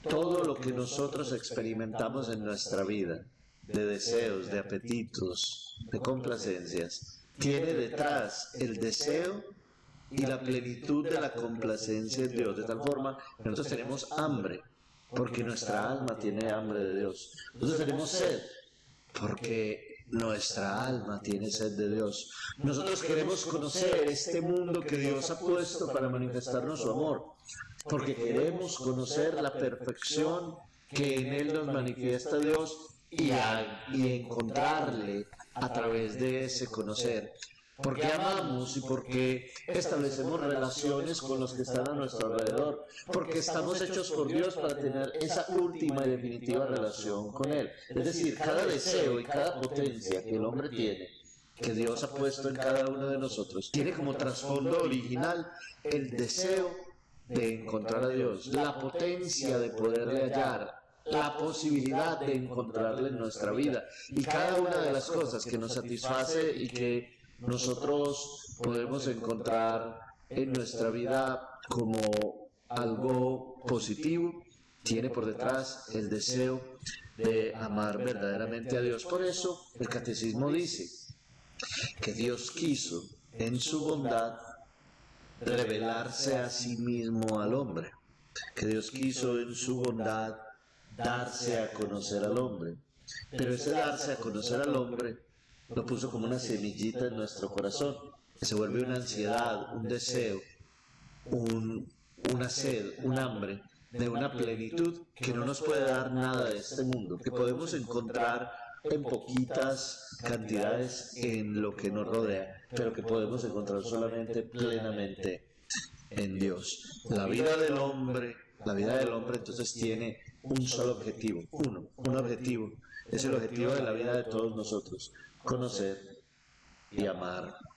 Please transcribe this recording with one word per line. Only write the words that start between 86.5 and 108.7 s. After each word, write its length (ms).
mismo 640
al 140
hombre, 360
que 120
Dios 260
quiso 480
en 160
su 220
bondad 580
darse 600
a 140
conocer 540
al 120
hombre, 380
pero 220
ese 180
darse 400
a 60
conocer 420
al 160
hombre 440
lo 120
puso 240
como 160
una 140
semillita 680
en 80
nuestro 380
corazón, 420
que 80
se 80
vuelve 260
una 140
ansiedad, 800
un 120
deseo, 540
un, 600
una 160
sed, 540
un 160
hambre 420
de 180
una 220
plenitud 720
que 160
no 140
nos 160
puede 200
dar 300
nada 380
de 80
este 260
mundo, 360
que 100
podemos 460
encontrar 760